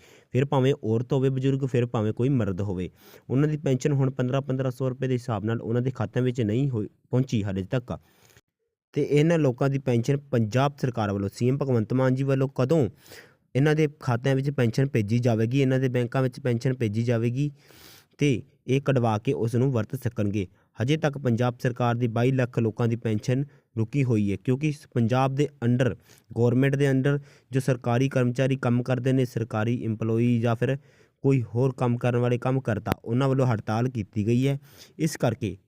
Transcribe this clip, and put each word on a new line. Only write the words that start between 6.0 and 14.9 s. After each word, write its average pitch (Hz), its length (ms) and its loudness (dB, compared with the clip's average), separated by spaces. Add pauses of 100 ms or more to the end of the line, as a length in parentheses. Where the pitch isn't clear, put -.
ਵਿੱਚ 127 180 -2
ਨਹੀਂ 117 280 0
ਹੋਈ, 110 180 -4 (240)
ਪਹੁੰਚੀ 123 320 0
ਹਾਲੇ 98 200 -4
ਤੱਕ। 104 340 -6 (960)
ਤੇ - 80 -2
ਇਹਨਾਂ 151 380 4
ਲੋਕਾਂ 139 300 2
ਦੀ 135 120 -2
ਪੈਨਸ਼ਨ 123 360 2 (140)
ਪੰਜਾਬ 127 460 2
ਸਰਕਾਰ 113 340 -2
ਵੱਲੋਂ, 98 220 -2
ਸੀ 120 160 0
ਐਮ 139 80 2
ਭਗਵੰਤ 127 360 0
ਮਾਨ 127 220 4
ਜੀ 135 80 -2
ਵੱਲੋਂ 135 320 0
ਕਦੋਂ 131 320 2 (680)
ਇਹਨਾਂ 147 200 4
ਦੇ 156 120 2 (120)
ਖਾਤਿਆਂ 127 360 0
ਵਿੱਚ 135 140 -2
ਪੈਨਸ਼ਨ 135 380 0
ਭੇਜੀ 113 320 0